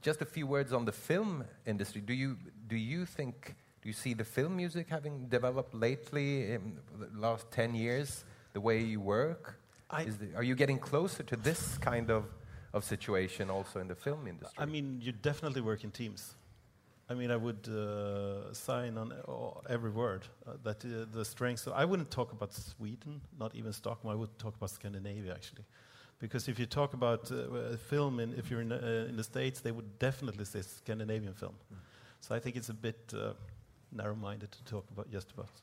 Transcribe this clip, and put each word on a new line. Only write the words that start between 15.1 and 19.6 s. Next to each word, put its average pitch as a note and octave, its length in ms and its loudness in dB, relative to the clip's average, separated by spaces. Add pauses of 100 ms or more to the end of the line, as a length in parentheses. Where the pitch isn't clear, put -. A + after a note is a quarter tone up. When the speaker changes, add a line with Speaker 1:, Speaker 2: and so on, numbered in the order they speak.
Speaker 2:
definitely C#3 500 0
work A2 220 2
in G#2+ 60 -4
teams. G#2 460 -6 (760)
I B2 60 0
mean, B2 160 2
I A#2+ 60 6
would, A2+ 300 -2
uh, G2+ 840 -2
sign B2 460 -2
on, A2+ 120 -4
uh, - 480 -6 (100)